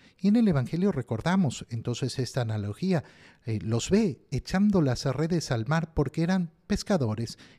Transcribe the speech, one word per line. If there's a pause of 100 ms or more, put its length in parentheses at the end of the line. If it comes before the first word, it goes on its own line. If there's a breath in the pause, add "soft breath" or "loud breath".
(180 soft breath)
y
en
el
Evangelio
recordamos
entonces
esta
analogía. (400 loud breath)
Eh,
los
ve
echando
las
redes
al
mar
porque
eran (140)
pescadores (200 loud breath)